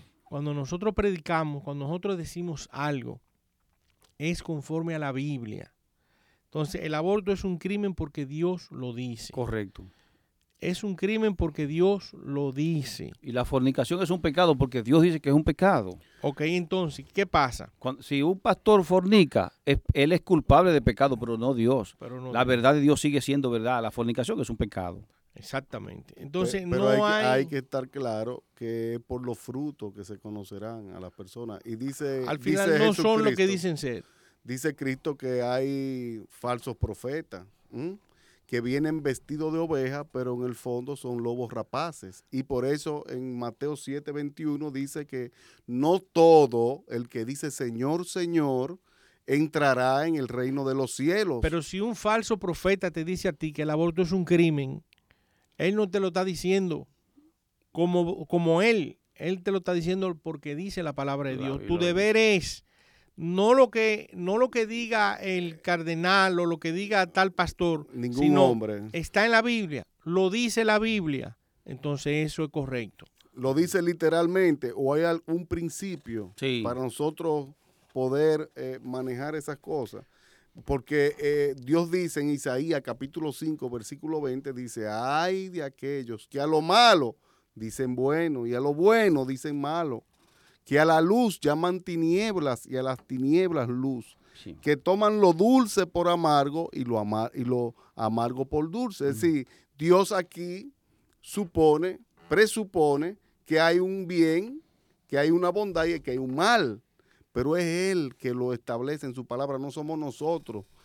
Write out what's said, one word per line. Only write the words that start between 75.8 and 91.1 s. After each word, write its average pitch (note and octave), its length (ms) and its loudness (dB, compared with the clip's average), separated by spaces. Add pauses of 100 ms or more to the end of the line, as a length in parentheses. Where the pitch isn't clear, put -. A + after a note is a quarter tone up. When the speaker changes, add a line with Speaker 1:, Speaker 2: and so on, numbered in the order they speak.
Speaker 2:
Sí. B2+ 280 -2
Speaker 3:
para B2 160 -4
nosotros D3 680 -4 (440)
poder, D3+ 640 0
eh, C3 260 -10
manejar B2+ 520 -6
esas D3 240 -10
cosas. C3+ 480 -8 (580)
Porque, C#3+ 540 0
eh, C#3+ 440 0
Dios E3 280 2
dice E3+ 300 -2
en D3 100 0
Isaías C#3+ 520 -2
capítulo C#3 500 -8
cinco, D3+ 380 -6
versículo C#3+ 500 -8
veinte, C3+ 320 -6
dice, A#2 360 -8
"Ay D#3 600 -2
de F3 140 -8
aquellos C3+ 640 -8
que C#3 140 -8
a D3 60 0
lo D#3 160 2
malo F3+ 540 6 (380)
dicen B2 400 -4
bueno C#3 520 0
y A#2+ 80 -4
a B2 60 -2
lo D3 140 0
bueno F3+ 520 4
dicen C#3+ 340 -6
malo, D3 440 -4 (600)
que C#3 140 4
a D#3 60 8
la D#3+ 160 6
luz G#3 400 4